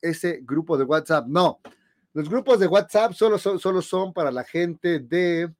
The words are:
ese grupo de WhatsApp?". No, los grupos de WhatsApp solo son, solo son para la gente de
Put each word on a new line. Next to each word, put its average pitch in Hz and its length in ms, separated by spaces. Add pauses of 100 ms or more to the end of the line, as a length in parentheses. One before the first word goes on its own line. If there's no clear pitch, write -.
ese 165 420
grupo 151 360
de 135 60
WhatsApp?". 151 440
No, 160 320 (540)
los 151 160
grupos 254 280
de 190 80
WhatsApp 208 460
solo 214 240
son, 196 220
solo 185 240
son 185 320
para 156 160
la 123 120
gente 170 580
de 170 600